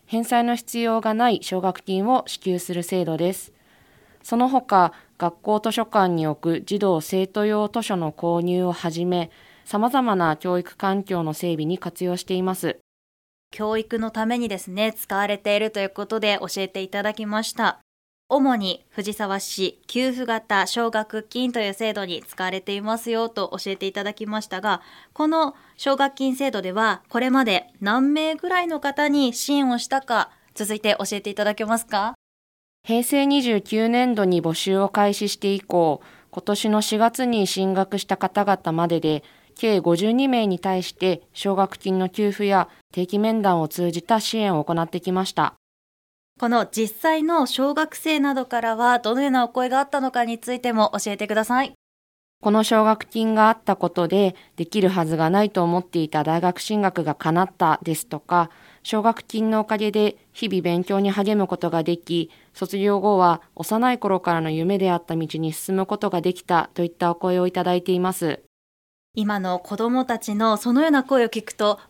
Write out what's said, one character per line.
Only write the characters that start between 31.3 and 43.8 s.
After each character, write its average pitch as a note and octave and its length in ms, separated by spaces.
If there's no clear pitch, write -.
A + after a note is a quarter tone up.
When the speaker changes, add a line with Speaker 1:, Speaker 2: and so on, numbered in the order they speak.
Speaker 2:
い G3+ 60
た G#3 80
だ G#3 100
け A3 100
ま A3+ 140
す - 80
か？ G#3 280
Speaker 1:
平 A#3 220
成 C#4 220
二 C#4 160
十 A3+ 180
九 A3 280
年 B3 280
度 G#3 80
に F3 180
募 E3 120
集 F#3+ 220
を G3 120
開 G3+ 260
始 G3+ 140
し - 80
て G3 180
以 F#3+ 60
降、 D#3+ 420
今 F#3 100
年 G#3 260
の G#3+ 140
四 G#3+ 160
月 A#3 260
に A3 220
進 F#3+ 280
学 F#3+ 240
し - 80
た F#3+ 100
方 G3 280
々 F#3 280
ま E3+ 160
で E3 100
で、 D#3 240
計 G#3+ 220
五 E3+ 160
十 G#3+ 160
二 C4+ 160
名 A#3 180
に F3+ 120
対 F#3 240
し - 120
て F#3 280
奨 G3 220
学 F#3+ 240
金 F#3+ 200
の F#3 120
給 G#3 200
付 G3+ 160
や G3 220
定 F3+ 140
期 G3+ 120
面 A3 220
談 F3+ 220
を D3+ 60
通 F3 220